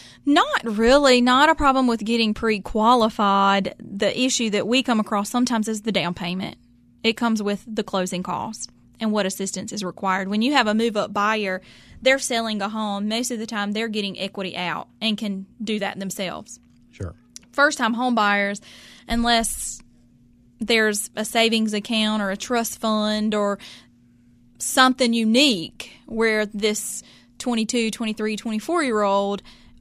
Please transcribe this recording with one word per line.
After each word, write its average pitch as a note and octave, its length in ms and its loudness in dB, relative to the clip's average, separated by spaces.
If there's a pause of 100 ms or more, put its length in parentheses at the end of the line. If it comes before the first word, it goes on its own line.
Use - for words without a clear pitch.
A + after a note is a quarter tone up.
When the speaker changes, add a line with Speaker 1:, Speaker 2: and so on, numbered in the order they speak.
(260)
Speaker 1:
Not G#4 380 4
really. B3 580 6
Not B3+ 280 6
a D#4+ 60 4
problem C4+ 320 4
with A#3 160 0
getting A3+ 300 0
pre-qualified. G#3+ 1500 2
The G3+ 400 -2
issue B3 300 0
that G3+ 180 -2
we B3+ 160 2
come A3+ 160 2
across G#3 300 -2
sometimes B3 380 0
is A3 160 -6
the A3 80 -4
down F3+ 220 0
payment. F3+ 440 -6 (460)
It A3+ 100 2
comes A3 280 0
with G3+ 260 -2
the G#3+ 160 -6
closing F#3 400 -4
cost - 460 -8 (300)
and A3 120 -2
what G#3 140 0
assistance F#3+ 460 -6
is G#3 120 -8
required. F#3+ 440 -4
When G#3+ 140 0
you C4 120 2
have B3 140 4
a G#3 60 2
move-up A3 400 0
buyer, G3+ 480 -2 (400)
they're C4 180 4
selling A3+ 420 -4
a G3+ 80 -4
home. G#3 380 -4
Most A#3 240 -2
of A#3 80 -6
the A3 60 -6
time, G#3 260 -4
they're A3 160 -2
getting G#3 320 -4
equity F#3+ 380 -6
out F3 320 -6 (100)
and G#3+ 180 -2
can G3 280 -6 (180)
do G#3+ 160 -2
that F#3+ 200 -6
themselves. F#3+ 600 -8 (320)
Speaker 2:
Sure. - 240 -12 (380)
Speaker 1:
First-time C#4 400 2
home B3 200 0
buyers, G3+ 480 0 (460)
unless A#3 760 0 (760)
there's G#3+ 560 0
a G#3+ 100 -4
savings A3+ 480 2
account G#3+ 480 -2
or G3 80 -2
a G3 80 -4
trust A#3 420 -4
fund G#3+ 540 0
or G3+ 240 0 (1040)
something C4 540 2
unique A3+ 800 2 (120)
where A3 400 0
this G#3 560 -4 (360)
twenty-two, A3+ 540 -2
twenty-three, G#3+ 440 -4
twenty-four-year-old, G#3+ 1080 0 (400)